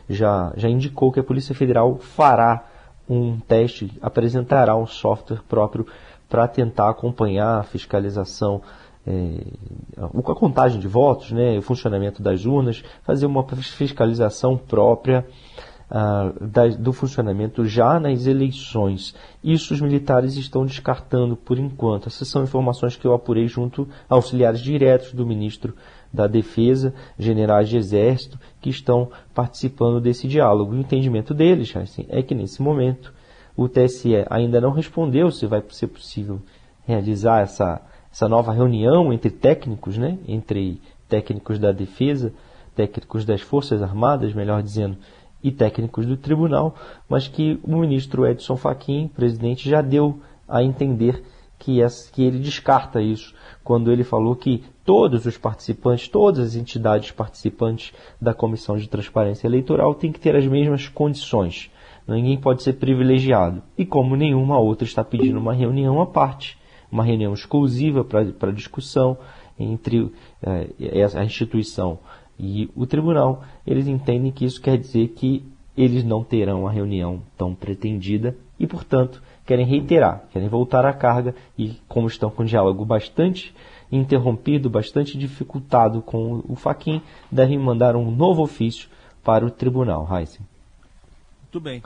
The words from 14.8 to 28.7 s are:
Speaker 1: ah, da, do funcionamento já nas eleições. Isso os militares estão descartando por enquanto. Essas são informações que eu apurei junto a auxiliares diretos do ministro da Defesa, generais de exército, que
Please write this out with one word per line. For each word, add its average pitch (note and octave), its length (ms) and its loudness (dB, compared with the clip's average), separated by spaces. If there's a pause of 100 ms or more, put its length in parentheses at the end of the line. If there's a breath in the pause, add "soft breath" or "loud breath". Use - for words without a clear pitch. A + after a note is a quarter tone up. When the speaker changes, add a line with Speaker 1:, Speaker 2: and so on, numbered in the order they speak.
Speaker 1:
ah, G#2 500 -2
da, A#2 280 2
do A#2 220 -2
funcionamento A2 760 -2
já A#2+ 340 2
nas C3 240 -2
eleições. C3 880 -2 (300 loud breath)
Isso D#3 300 0
os C#3+ 80 -2
militares C#3 560 2
estão C3+ 260 -2
descartando B2 720 -2
por B2 220 -4
enquanto. B2+ 480 -4
Essas C3 220 -10
são C#3 140 -2
informações B2+ 540 -2
que - 100 -6
eu B2 60 4
apurei A#2 340 0
junto B2 400 -4 (220 loud breath)
a C3 60 2
auxiliares A#2+ 460 4
diretos C3 520 2
do B2 140 -4
ministro G#2+ 480 -6 (360 loud breath)
da G#2+ 160 0
Defesa, A#2+ 680 2 (240 loud breath)
generais G#2+ 500 2
de A#2 80 -2
exército, G#2+ 640 0 (200 soft breath)
que C3 120 -6